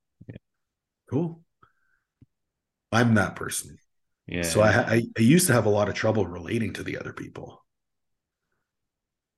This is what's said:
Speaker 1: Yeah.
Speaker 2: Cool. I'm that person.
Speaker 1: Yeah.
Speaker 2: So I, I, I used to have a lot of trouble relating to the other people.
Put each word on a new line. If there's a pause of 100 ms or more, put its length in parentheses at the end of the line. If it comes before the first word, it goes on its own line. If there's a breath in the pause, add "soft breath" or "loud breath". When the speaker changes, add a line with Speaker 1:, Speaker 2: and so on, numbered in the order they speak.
(280)
Speaker 1:
Yeah. (720)
Speaker 2:
Cool. (1500)
I'm
that
person. (480)
Speaker 1:
Yeah.
Speaker 2:
So
I,
I, (140)
I
used
to
have
a
lot
of
trouble
relating
to
the
other
people. (1700)